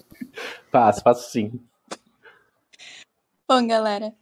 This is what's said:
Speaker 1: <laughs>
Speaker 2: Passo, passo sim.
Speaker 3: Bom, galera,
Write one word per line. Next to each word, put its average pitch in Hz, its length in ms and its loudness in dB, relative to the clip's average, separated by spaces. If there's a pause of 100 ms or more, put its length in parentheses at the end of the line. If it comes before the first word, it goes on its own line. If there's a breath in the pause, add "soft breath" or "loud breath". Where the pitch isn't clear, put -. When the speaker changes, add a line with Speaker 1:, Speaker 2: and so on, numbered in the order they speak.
Speaker 1:
<laughs> - 720 -18
Speaker 2:
Passo, 127 320 4
passo - 280 2
sim. 117 300 -6 (1900 loud breath)
Speaker 3:
Bom, 254 180 4
galera, 220 560 -2